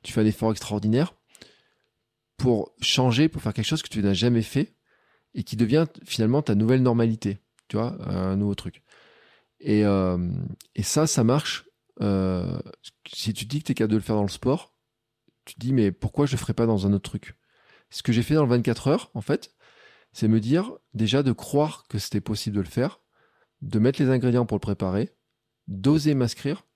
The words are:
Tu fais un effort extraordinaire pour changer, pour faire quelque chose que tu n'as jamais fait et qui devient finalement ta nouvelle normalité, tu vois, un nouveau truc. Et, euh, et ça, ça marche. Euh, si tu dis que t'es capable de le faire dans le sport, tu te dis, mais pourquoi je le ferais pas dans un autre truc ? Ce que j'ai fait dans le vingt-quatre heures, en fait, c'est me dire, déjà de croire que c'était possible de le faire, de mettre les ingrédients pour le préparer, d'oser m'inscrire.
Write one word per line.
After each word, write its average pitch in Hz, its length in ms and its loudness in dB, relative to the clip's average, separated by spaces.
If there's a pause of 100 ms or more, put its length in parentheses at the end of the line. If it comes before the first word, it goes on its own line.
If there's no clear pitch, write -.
Tu - 100 -16
fais 113 100 0
un 107 40 4
effort 110 260 2
extraordinaire 107 600 -2 (1200)
pour 120 440 0
changer, 127 480 2
pour 156 120 -8
faire 110 120 -4
quelque 110 120 -2
chose 156 180 -2
que - 60 -14
tu 110 120 -4
n'as 98 120 2
jamais 117 280 2
fait 135 320 -4 (600)
et 120 80 -6
qui - 120 -8
devient 120 300 2 (180)
finalement 117 380 0
ta 117 140 0
nouvelle 113 260 4
normalité, 117 560 2 (300)
tu - 100 -4
vois, 117 180 -2 (140)
un 95 260 -2
nouveau 101 200 0
truc. - 260 -14 (760)
Et, 104 260 2
euh, 95 320 2 (580)
et - 60 -2
ça, 151 240 0
ça 147 180 0
marche. 127 420 0 (360)
Euh, 92 580 -2 (460)
si - 280 -6
tu - 120 -10
dis 135 140 -6
que 160 60 -10
t'es - 100 -2
capable 110 160 0
de 110 60 2
le 104 40 0
faire 107 140 -4
dans 104 80 0
le 98 40 0
sport, - 460 -4 (720)
tu - 80 -20
te - 60 -20
dis, 123 120 -4
mais 110 200 4
pourquoi 127 340 -2
je 139 60 -2
le 131 60 -2
ferais - 180 -4
pas 117 100 2
dans 101 220 2
un 101 60 4
autre 98 140 -2
truc ? - 280 -12 (560)
Ce - 100 -12
que - 100 0
j'ai 117 120 2
fait 147 100 -2
dans 156 100 4
le 127 60 2
vingt-quatre 120 380 0
heures, 165 260 0
en 117 80 -8
fait, - 320 -4 (580)
c'est - 160 -2
me 110 120 4
dire, 156 320 0 (240)
déjà 110 260 2
de 135 120 2
croire 147 560 -2
que 110 100 -4
c'était 101 220 -4
possible 107 340 -6
de 101 60 0
le 87 60 -4
faire, - 340 -4 (600)
de 139 160 -4
mettre 123 240 2
les 131 80 4
ingrédients 123 380 2
pour - 80 -2
le 98 60 -2
préparer, 95 500 -2 (560)
d'oser 143 480 2
m'inscrire. 135 500 -2 (100)